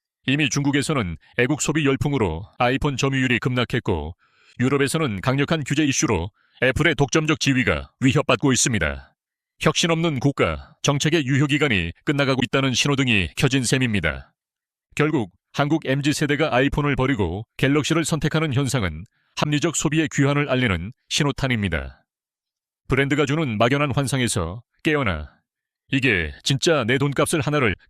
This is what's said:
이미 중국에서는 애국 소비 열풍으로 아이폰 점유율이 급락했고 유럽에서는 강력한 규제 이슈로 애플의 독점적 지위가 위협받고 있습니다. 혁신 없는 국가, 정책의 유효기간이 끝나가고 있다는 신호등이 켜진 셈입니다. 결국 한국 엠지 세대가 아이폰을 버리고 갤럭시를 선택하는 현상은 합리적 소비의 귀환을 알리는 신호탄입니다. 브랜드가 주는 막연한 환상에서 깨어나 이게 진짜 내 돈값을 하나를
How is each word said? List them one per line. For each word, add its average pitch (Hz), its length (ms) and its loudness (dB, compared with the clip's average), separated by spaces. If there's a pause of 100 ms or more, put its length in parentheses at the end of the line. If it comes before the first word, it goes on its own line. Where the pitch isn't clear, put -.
(260)
이미 143 220 0
중국에서는 139 680 -2 (220)
애국 127 220 2
소비 156 240 -2
열풍으로 127 600 0 (140)
아이폰 131 380 0
점유율이 131 440 0
급락했고 113 760 -4 (460)
유럽에서는 135 600 0
강력한 139 440 0
규제 143 180 0
이슈로 120 480 0 (320)
애플의 151 320 2
독점적 156 460 0
지위가 104 500 0 (100)
위협받고 131 520 2
있습니다. 80 640 -2 (440)
혁신 165 300 2
없는 165 300 0
국가, 101 640 -2
정책의 147 440 0
유효기간이 135 640 0 (120)
끝나가고 139 400 0
있다는 135 300 0
신호등이 123 640 0
켜진 131 280 0
셈입니다. 104 680 -2 (600)
결국 147 380 -2 (220)
한국 147 320 0
엠지 139 260 0
세대가 147 400 0
아이폰을 139 440 2
버리고 110 500 -2 (120)
갤럭시를 147 460 2
선택하는 156 480 -2
현상은 107 520 -2 (320)
합리적 147 400 0
소비의 156 360 0
귀환을 143 380 0
알리는 110 420 0 (180)
신호탄입니다. 104 920 -2 (840)
브랜드가 139 360 2
주는 139 320 -2
막연한 135 380 2
환상에서 120 720 -2 (180)
깨어나 113 500 -2 (600)
이게 104 500 0
진짜 143 400 2
내 120 160 2
돈값을 143 420 0
하나를 135 360 0 (140)